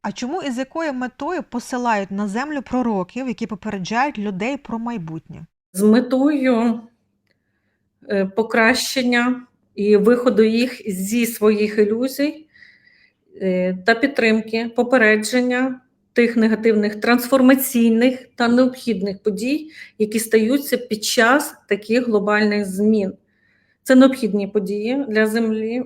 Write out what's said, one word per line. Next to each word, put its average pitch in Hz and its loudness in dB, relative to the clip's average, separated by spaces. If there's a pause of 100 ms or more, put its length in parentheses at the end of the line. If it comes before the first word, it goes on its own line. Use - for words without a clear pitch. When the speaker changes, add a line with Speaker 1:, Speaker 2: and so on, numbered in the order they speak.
Speaker 1:
А 202 -8
чому 311 -8
і 285 -6
з 233 -6
якою 302 -6
метою 262 -6
посилають 233 -4
на 202 -4
землю 277 -6
пророків, 240 -4
які 226 -8
попереджають 214 -4
людей 208 -4
про 226 -10
майбутнє? 165 -10 (260)
Speaker 2:
З 190 -4
метою, 247 2 (1300)
е, 196 0
покращення 240 0 (280)
і 208 4
виходу 220 4
їх 226 0
зі 202 -2
своїх 214 0
ілюзій, 269 -2 (960)
е, 185 0
та 226 4
підтримки, 226 -2
попередження 247 0 (320)
тих 233 2
негативних 214 2
трансформаційних 247 2
та 240 0
необхідних 233 0
подій, 247 -4 (280)
які 214 0
стаються 226 0
під 214 -6
час 254 2 (140)
таких 220 -2
глобальних 208 0
змін. 202 0 (680)
Це 262 2
необхідні 226 4
події 208 -2
для 220 2
Землі, 220 -2